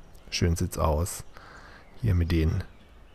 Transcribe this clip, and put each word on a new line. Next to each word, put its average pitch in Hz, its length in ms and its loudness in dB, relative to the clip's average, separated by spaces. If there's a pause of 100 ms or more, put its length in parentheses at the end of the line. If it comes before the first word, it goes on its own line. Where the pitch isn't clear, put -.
(280)
schön 87 260 2
sieht's 87 220 -2
aus. 80 480 0 (760)
Hier 104 120 4
mit 85 160 2
den, 85 320 2 (520)